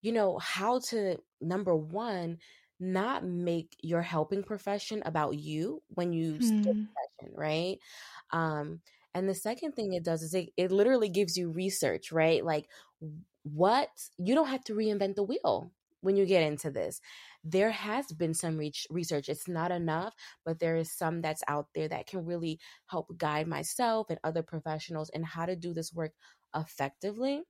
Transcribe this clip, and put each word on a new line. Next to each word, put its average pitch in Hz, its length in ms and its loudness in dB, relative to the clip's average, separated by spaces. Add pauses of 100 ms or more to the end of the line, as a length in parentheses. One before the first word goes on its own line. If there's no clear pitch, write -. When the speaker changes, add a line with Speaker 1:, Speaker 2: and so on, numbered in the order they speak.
Speaker 1:
you 220 100 0
know, 208 260 4
how 208 420 0
to, 202 380 0 (220)
number 180 360 2
one, 170 640 -4 (420)
not 190 440 0
make 175 580 -2
your 170 200 2
helping 170 400 0
profession 202 640 -4
about 151 320 0
you 156 500 -4
when 175 240 -2
you 165 280 0
skip 214 320 4
Speaker 2:
Hmm. 214 120 2 (340)
Speaker 1:
profession, - 200 -16
right? 160 400 0 (540)
Um, 160 500 -2 (320)
and 185 140 2
the 196 60 2
second 240 380 -4
thing 202 220 -2
it 170 100 -2
does 165 180 0
is 160 120 -6
it, 180 220 0
it 180 160 4
literally 214 380 6
gives 175 260 2
you 175 140 0
research, 160 640 0
right? 160 320 6
Like, 156 240 -2 (760)
what, 185 480 4 (280)
you 190 160 2
don't 302 140 4
have 262 160 -2
to 220 100 -6
reinvent 208 420 2
the 202 80 2
wheel 175 480 0 (280)
when 196 160 4
you 196 100 6
get 180 160 6
into 151 280 0
this. 98 300 -4 (440)
There 190 260 4
has 220 420 -2
been 160 220 0
some 160 220 -2
re-, 151 160 -4 (180)
research. 165 380 -2
It's 151 200 -4
not 170 240 -2
enough, 170 420 0 (300)
but 165 140 -2
there 165 180 2
is 165 160 0
some 165 280 -2
that's 156 280 -2
out 147 260 -2
there 156 140 -2
that - 180 -6
can 180 180 -6
really 165 360 -4 (260)
help 170 300 -6
guide 156 320 0
myself 220 640 0
and 165 140 -2
other 160 180 0
professionals 156 680 -6
in 165 120 -4
how 165 240 -4
to 180 100 -2
do 170 180 -6
this 165 180 -6
work 160 200 -4 (420)
effectively. 208 960 -4